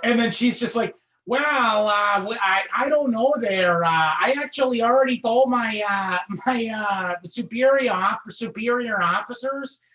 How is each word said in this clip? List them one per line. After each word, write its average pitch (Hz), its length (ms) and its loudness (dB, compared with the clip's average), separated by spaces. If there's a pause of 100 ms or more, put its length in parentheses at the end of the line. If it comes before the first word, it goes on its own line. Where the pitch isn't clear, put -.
and 233 160 2
then 233 120 2
she's 233 280 0
just 233 180 -4
like, 226 180 -2 (320)
Well, 247 600 2
uh, 208 320 2
w-, 208 200 -6
I 196 220 0 (140)
I 247 120 0
don't 294 220 2
know 233 300 2
there. 185 440 2
Uh, 165 40 2
I 160 500 2
actually 262 440 -2
already 254 380 4
told 247 300 2
my 226 380 -2
uh, 190 300 -2 (140)
<laughs> - 140 -8
my 240 220 0
uh, 202 460 -4 (100)
superior 240 680 0
off 202 360 0
superior 226 760 -4
officers 247 800 -4 (140)